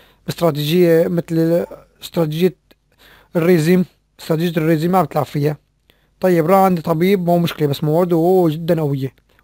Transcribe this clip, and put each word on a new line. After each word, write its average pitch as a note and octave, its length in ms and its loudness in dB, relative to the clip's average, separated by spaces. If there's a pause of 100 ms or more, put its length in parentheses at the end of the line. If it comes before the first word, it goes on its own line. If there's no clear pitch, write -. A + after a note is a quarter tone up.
(260)
باستراتيجية E3 840 0
مثل E3+ 580 -2 (360)
استراتيجية E3 540 -2 (800)
الريزيم، F3 500 2 (340)
استراتيجية E3 420 -4
الريزيم D#3+ 300 0
ما F#3 100 2
بتلعب D3 240 -2
فيها. D3 320 -4 (640)
طيب، F3 260 0
راح F#3+ 140 4
عندي F#3 220 2
طبيب، F3 440 0
مو F3 120 2
مشكلة، E3 300 -2
بس C#3+ 160 -4
موارده E3+ 320 0
أوه E3+ 360 2
جدًا E3 300 -2
قوية. C#3 340 -4 (280)